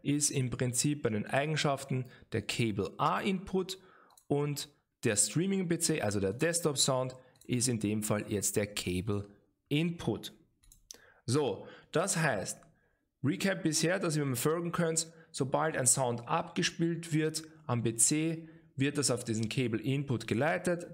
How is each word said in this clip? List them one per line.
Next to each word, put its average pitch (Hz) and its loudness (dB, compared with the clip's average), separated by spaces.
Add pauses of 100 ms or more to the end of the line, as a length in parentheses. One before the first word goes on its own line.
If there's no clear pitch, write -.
ist 147 2
im 127 0
Prinzip 135 0
bei 120 2
den 107 0
Eigenschaften 139 0 (280)
der 107 0
Cable 104 0
A-Input 185 -2 (480)
und 143 -2 (360)
der 107 2
Streaming-P 180 2
C, 160 0
also 104 2
der 95 2
Desktop-Sound, 139 0 (300)
ist 123 0
in 117 0
dem 104 0
Fall 104 0
jetzt 98 0
der 104 2
Cable-Input. 101 -4 (880)
So, 147 0 (260)
das 175 2
heißt, 131 0 (640)
Recap 175 0
bisher, 160 2
dass 165 0
ihr 147 2
mir 131 0
folgen 165 0
könnt, 165 0 (180)
sobald 147 0
ein 131 0
Sound 120 2
abgespielt 170 -2
wird 156 2 (240)
am 120 0
P 117 0
C, 160 2 (280)
wird 143 0
das 143 2
auf 117 -2
diesen 110 0
Cable-Input 131 0
geleitet, 170 0